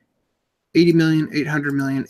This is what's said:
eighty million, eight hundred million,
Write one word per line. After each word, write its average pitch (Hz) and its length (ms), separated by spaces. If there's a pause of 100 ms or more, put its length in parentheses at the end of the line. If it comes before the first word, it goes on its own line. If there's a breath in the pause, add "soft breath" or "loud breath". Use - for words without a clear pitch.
(760)
eighty 170 180
million, 160 400
eight 143 140
hundred 143 260
million, 135 380